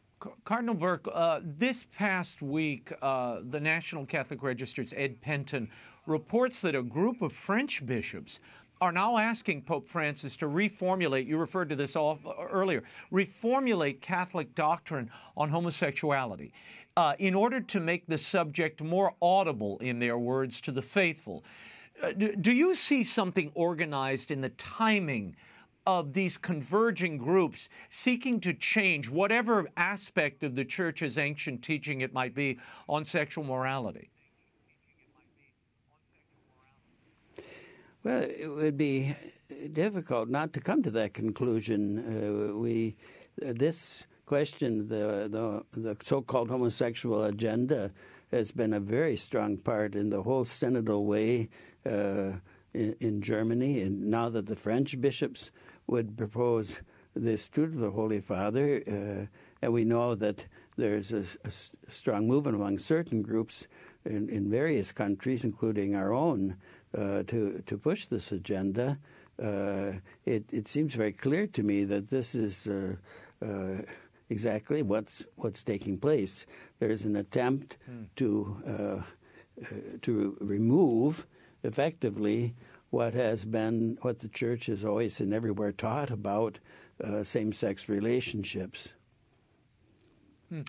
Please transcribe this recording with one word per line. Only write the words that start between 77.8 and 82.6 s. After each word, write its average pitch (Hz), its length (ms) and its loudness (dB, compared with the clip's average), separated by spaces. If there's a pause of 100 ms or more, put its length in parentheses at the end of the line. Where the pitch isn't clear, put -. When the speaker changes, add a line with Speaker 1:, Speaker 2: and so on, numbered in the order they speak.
Speaker 1:
Hmm. 120 160 -12 (140)
Speaker 2:
to, 104 400 2 (100)
uh, - 960 -8
uh, - 120 -12 (280)
to 104 380 2
remove 117 840 4 (360)
effectively 117 920 0 (360)